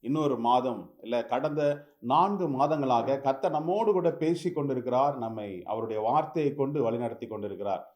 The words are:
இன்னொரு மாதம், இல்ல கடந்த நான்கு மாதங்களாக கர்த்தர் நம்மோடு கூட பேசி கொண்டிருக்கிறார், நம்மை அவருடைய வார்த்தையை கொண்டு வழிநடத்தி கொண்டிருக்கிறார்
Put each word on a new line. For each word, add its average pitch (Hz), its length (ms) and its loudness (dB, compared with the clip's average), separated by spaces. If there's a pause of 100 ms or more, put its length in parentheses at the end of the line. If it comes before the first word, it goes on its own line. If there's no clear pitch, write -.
(100)
இன்னொரு 147 260 0 (100)
மாதம், 123 340 2 (240)
இல்ல 113 120 -2 (160)
கடந்த 147 300 0 (500)
நான்கு 185 420 2
மாதங்களாக 135 720 2
கர்த்தர் 135 320 0
நம்மோடு 185 400 0
கூட 170 120 2 (140)
பேசி 165 300 0
கொண்டிருக்கிறார், 135 640 0 (100)
நம்மை 110 260 -8 (200)
அவருடைய 110 360 -4
வார்த்தையை 151 480 2
கொண்டு 143 320 -2
வழிநடத்தி 117 420 -4
கொண்டிருக்கிறார் 101 540 -6 (140)